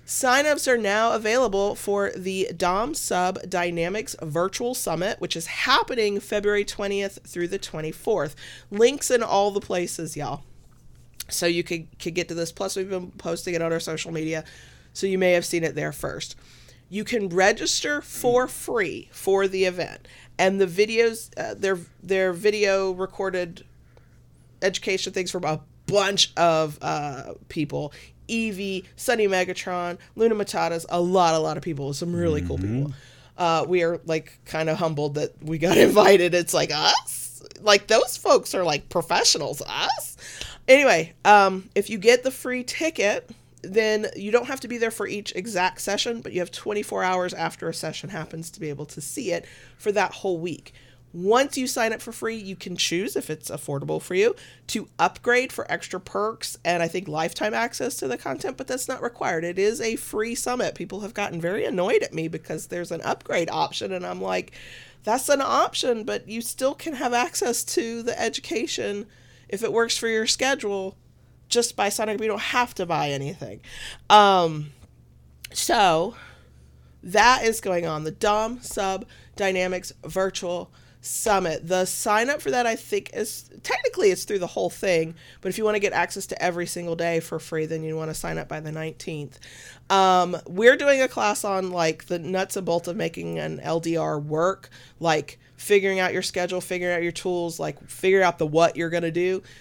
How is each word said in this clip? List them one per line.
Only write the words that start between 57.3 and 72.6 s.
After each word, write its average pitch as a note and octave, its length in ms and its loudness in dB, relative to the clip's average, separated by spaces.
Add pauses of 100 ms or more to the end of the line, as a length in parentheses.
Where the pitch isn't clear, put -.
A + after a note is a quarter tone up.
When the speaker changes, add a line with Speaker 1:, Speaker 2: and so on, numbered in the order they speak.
Speaker 1:
access A#3+ 440 -4
to - 100 -4
the A#3+ 100 -4
content, C#4 400 -8
but C4+ 80 -10
that's B3+ 220 -6
not C4 160 -6
required. F3+ 400 -4
It F3 160 -4
is G#3+ 200 2
a A3+ 180 -4
free A3 360 -4
summit. B3 400 -2
People G#3 280 -10
have G3+ 120 -10
gotten G3+ 260 -4
very F3 260 -2
annoyed G#3 360 2
at - 120 -6
me D#3+ 160 -4
because D#3+ 380 -8
there's F3 240 -8
an E3 100 -8
upgrade F3 500 -2
option, F3 400 -2
and F3+ 140 -6
I'm F3+ 160 -8
like, F#3 320 -4 (500)
"That's B3 240 0
an C#4+ 140 4
option, B3+ 640 0
but G#3 260 -6
you A3+ 120 -8
still C4 320 -2
can D4+ 200 -8
have B3 200 -2
access A#3+ 520 0
to A#3 360 -4
the - 180 -4
education A3 880 -4 (420)
if G3+ 140 -6
it A3+ 80 -2
works A3+ 240 2
for A#3 120 -2
your A3 180 0
schedule G#3 720 -2 (500)
just A#3+ 280 0
by G3+ 140 0
signing G#3+ 260 -2
up. G3+ 60 -4
You A3 60 0
don't G#3 140 -2
have B3 320 0